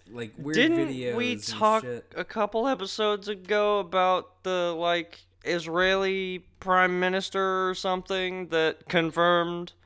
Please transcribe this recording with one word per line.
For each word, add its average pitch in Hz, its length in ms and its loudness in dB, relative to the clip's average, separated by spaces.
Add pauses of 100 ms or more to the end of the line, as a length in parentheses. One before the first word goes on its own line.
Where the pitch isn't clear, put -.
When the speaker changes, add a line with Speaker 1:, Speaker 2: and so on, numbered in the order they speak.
(100)
Speaker 1:
like, 113 280 -10
weird 151 160 -6
Speaker 2:
Didn't 320 360 2
Speaker 1:
videos 240 260 -4
Speaker 2:
we 247 160 -2
Speaker 1:
and - 140 -8
Speaker 2:
talk 220 360 2
Speaker 1:
shit. 123 340 -10
Speaker 2:
a 175 80 -6
couple 220 440 -2
episodes 208 600 -2
ago 208 520 0
about 185 640 0
the, 175 340 0
like, 170 420 -2 (240)
Israeli 185 1000 0 (140)
prime 185 400 4
minister 185 680 0
or 185 60 -2
something 185 760 -4
that 160 400 0
confirmed 175 840 2 (140)